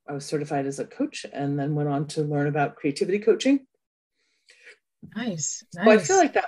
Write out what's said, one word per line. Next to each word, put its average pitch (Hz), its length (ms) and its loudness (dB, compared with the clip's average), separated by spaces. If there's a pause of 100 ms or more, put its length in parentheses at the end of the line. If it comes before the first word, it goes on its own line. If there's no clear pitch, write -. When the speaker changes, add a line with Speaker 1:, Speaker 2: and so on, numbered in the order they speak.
Speaker 1:
I 139 60 -12
was 143 140 -10
certified 147 400 -4
as 139 120 -6
a 127 60 -6
coach - 480 -8
and 143 260 -4
then 143 160 -2
went 147 140 -2
on 143 200 -2
to 156 140 -4
learn 147 260 -2
about 147 280 -2
creativity 170 420 -2
coaching. 262 480 2 (1500)
Speaker 2:
Nice, 208 540 -6
Speaker 1:
So 170 120 -12
I 214 160 8
feel 202 180 2
Speaker 2:
nice. 359 80 8
Speaker 1:
like - 100 0
that 202 140 2